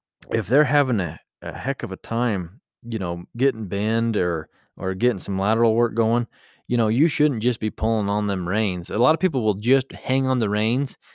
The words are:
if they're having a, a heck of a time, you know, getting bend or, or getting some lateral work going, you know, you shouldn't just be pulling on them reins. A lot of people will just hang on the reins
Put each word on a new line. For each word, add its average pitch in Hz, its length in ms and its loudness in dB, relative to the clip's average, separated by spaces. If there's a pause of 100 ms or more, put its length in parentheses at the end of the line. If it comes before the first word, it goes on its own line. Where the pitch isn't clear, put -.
(320)
if 107 140 -2
they're 139 180 4
having 131 360 2
a, 82 200 -4 (200)
a 85 120 -8
heck 87 300 -6
of 95 100 -8
a 92 40 -6
time, 110 640 -4 (220)
you 117 160 -6
know, 87 260 -4 (120)
getting 120 320 0
bend 110 480 0
or, 85 320 0 (280)
or 95 180 -4
getting 107 240 0
some 95 200 -4
lateral 110 360 2
work 117 200 0
going, 117 320 2 (420)
you 123 80 0
know, 113 120 2
you 123 180 4
shouldn't 147 360 0
just 120 180 0
be 107 100 -2
pulling 110 380 0
on 104 180 0
them 92 220 -2
reins. 95 400 -2
A 98 100 -2
lot 135 160 4
of - 60 -4
people 147 240 0
will 107 100 2
just 123 380 2
hang 135 340 -2
on 127 120 2
the 110 100 2
reins 113 480 0 (180)